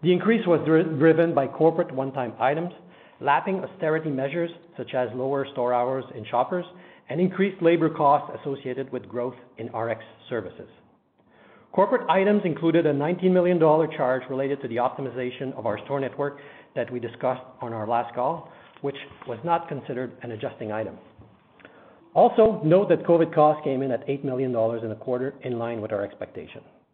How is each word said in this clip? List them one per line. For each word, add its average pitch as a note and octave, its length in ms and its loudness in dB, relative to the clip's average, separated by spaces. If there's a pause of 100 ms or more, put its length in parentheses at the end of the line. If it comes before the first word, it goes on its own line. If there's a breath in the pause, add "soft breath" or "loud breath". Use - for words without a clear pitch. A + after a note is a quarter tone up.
The F3 80 4
increase G3 340 2
was E3+ 200 4
dri-, D#3+ 340 2
driven E3 340 6
by C3+ 140 2
corporate D#3+ 440 2
one-time C3 480 -6
items, D3+ 340 0 (480 loud breath)
lapping F3 420 0
austerity D#3+ 460 -2
measures C#3+ 420 -4 (240)
such - 180 -10
as B2+ 220 -2
lower C3+ 380 -4
store B2 200 -2
hours B2 300 0 (100)
in G#2+ 120 -12
Shoppers, E3+ 400 -2 (440 loud breath)
and D3+ 120 -2
increased F#3 400 0
labor E3 280 4
costs D3 520 2
associated C3+ 500 -8
with A#2 160 -8
growth B2 280 -6 (220)
in A2+ 120 -10
R A#2 200 -4
X A2 140 -6 (260)
services. G#2 380 -8 (1040 soft breath)
Corporate G#3 380 2
items G3 340 4
included D#3+ 420 2
a D3+ 80 4
nineteen F3+ 400 2
million F3+ 260 4
dollar D#3 280 6
charge C3 420 0
related C#3 340 -2
to C3 40 -8
the A2+ 100 -6
optimization B2+ 760 -4
of A2 100 -10
our G#2+ 200 -2
store C#3 140 -4
network C#3 400 -6 (360 loud breath)
that B2+ 160 -4
we B2 80 -6
discussed B2 440 -6 (180)
on A#2+ 100 -8
our A2 160 -6
last A#2+ 280 -2
call, C#3+ 360 -6 (300 loud breath)
which C#3 160 -6 (300)
was A2+ 160 -8
not E3+ 260 -2
considered B2+ 420 -8 (120)
an A#2+ 80 -10
adjusting A2+ 400 -8
item. G#2+ 260 -6 (1160 loud breath)
Also, A3 500 6
note F3+ 260 4
that E3 160 4
covid E3 280 4
costs D#3 300 4
came C3+ 180 -2
in C3+ 80 -2
at A#2 180 -2
eight C#3 160 -4
million C3 280 -2
dollars A2+ 320 0
in A2 60 -6
the G#2+ 60 -6
quarter, C3 460 -4
in B2 160 -4
line A#2 240 -6
with G#2+ 100 -6
our G2+ 120 -2
expectation. - 580 -12 (320)